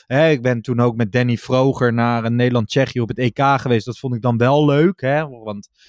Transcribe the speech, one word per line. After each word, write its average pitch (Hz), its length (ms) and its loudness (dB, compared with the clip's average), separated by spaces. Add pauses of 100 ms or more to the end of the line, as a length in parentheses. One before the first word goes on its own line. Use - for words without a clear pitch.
Hè, 151 240 2
ik 139 120 2
ben 120 200 0
toen 120 180 -2
ook 120 160 2
met 113 160 -2
Danny 123 260 0
Vroger 127 560 0
naar 117 320 0
een 117 100 -2
Nederland-Tsjechië 123 680 0
op 110 80 -2
het - 80 -8
E 123 120 0
K 139 320 0
geweest. 120 240 0
Dat 120 140 -10
vond 123 160 -6
ik 107 60 -8
dan 117 160 0
wel 139 280 2
leuk. 151 360 2
Hè? 143 280 -2
Want 107 400 -12 (200)